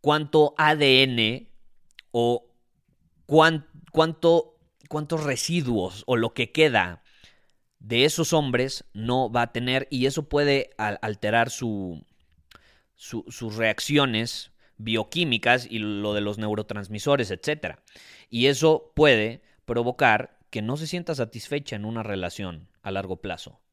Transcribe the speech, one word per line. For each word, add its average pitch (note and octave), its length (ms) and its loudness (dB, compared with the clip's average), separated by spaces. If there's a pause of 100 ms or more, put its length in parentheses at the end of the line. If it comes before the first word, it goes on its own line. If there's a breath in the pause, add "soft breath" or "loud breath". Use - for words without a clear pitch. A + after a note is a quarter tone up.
¿cuánto D3+ 580 4
A D3+ 160 6
D C3+ 300 6
N A#2 440 -2 (640)
o A#2+ 400 0 (760)
cuán-, D#3 440 4 (240)
cuánto, E3 680 2 (300)
cuántos D3+ 340 -6
residuos B2 840 -2
o B2+ 100 0
lo A#2 180 -2
que A#2 160 -4
queda G#2+ 540 2 (760 soft breath)
de A#2+ 260 2
esos D#3 280 0
hombres C3 600 -2
no A#2 380 -2
va A#2+ 120 0
a A#2 100 -4
tener? B2+ 360 -2
Y B2+ 180 -2
eso C#3 220 -4
puede C#3+ 500 0
al-, G#2 220 -4
alterar A2 500 0
su, G2 540 -8 (920 soft breath)
su, - 320 -12
sus G#2+ 260 -10
reacciones A#2 960 0 (280)
bioquímicas A#2+ 920 -2
y A2+ 80 -8
lo G#2 360 -4
de G#2 80 -2
los G#2 160 -6
neurotransmisores, G#2+ 920 -2
etcétera. A2+ 540 -8 (460 loud breath)
Y A#2+ 160 2
eso D3+ 500 2
puede A#2 460 4 (220)
provocar A#2+ 760 0 (100)
que A2 100 -8
no A#2 160 -4
se D#3 120 -8
sienta E3+ 260 -6
satisfecha C3 640 -8
en G#2 80 -8
una A2+ 180 -6
relación F2+ 680 -8 (140)
a G2 80 -10
largo F#2+ 300 -6
plazo. - 400 -12 (120)